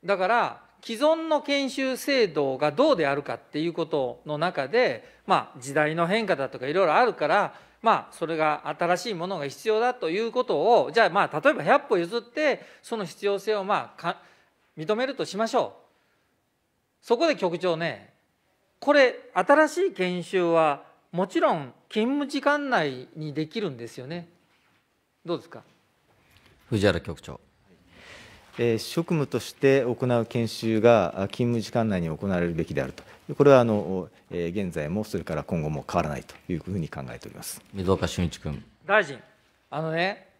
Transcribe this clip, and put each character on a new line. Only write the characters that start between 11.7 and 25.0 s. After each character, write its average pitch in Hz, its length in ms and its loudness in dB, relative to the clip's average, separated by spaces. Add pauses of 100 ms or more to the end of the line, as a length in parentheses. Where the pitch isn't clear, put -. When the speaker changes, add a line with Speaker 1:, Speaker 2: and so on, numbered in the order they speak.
Speaker 1:
歩 202 100 2
譲 175 200 -4
っ 233 40 -6
て、 285 400 -2 (200)
そ - 140 -8
の 208 80 -6
必 - 220 -8
要 202 120 0
性 214 160 -2
を、 202 100 -4
ま 175 320 -2
あ、 - 40 -20
か-、 175 220 -6 (540)
認 160 200 -2
め 254 100 -2
る 269 80 -6
と 165 120 -4
し - 100 -10
ま 226 100 0
し 226 80 -6
ょ 147 220 0 (1300)
う。 - 40 -20
そ 233 120 2
こ 330 80 2
で - 100 2
局 175 220 -2
長 170 180 0
ね、 139 360 -8 (680)
こ 285 160 2
れ、 262 240 6 (160)
新 285 340 4
し 302 100 -6
い 359 140 0
研 180 300 -2
修 180 220 0
は 160 380 2 (300)
も 180 140 -2
ち 339 140 -2
ろ 294 140 2
ん 139 200 -8 (160)
勤 233 240 0
務 285 120 -2
時 285 140 -6
間 285 300 0
内 143 460 -2
に 151 180 -8
で 156 120 -4
き 220 140 -8
る 202 80 -4
ん 135 80 -8
で 117 100 -12
す - 120 -16
よ 127 80 -14
ね。 170 220 -12 (1000)